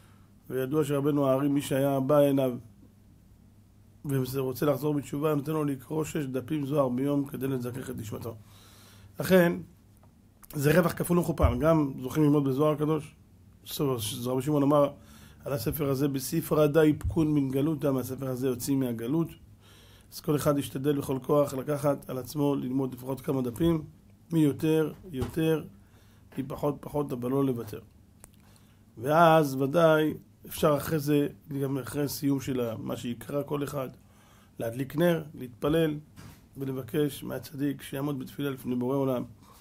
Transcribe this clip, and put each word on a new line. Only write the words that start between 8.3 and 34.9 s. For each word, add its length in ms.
לכן, 340
זה 260
רווח 140
כפול 240
ומכופל. 420
גם 320
זוכים 220
ללמוד 200
בזוהר 300
הקדוש. 420
רבי 160
שמעון 220
אמר 260
על 80
הספר 360
הזה, 180
"בספרא 600
די 300
פקון 360
מן 180
גלותא", 400
מהספר 380
הזה 180
יוצאים 320
מהגלות. 480
אז 60
כל 160
אחד 220
ישתדל 400
בכל 240
כוח 320
לקחת 560
על 80
עצמו 380
ללמוד 380
לפחות 280
כמה 200
דפים, 420
מי 80
יותר, 540
יותר, 520
מי 60
פחות, 360
פחות, 340
אבל 160
לא 160
לוותר. 340
ואז 640
ודאי 520
אפשר 300
אחרי 220
זה, 280
גם 160
אחרי 300
סיום 340
של 180
ה-, 180
מה 200
שיקרא 460
כל 200
אחד, 260
להדליק 360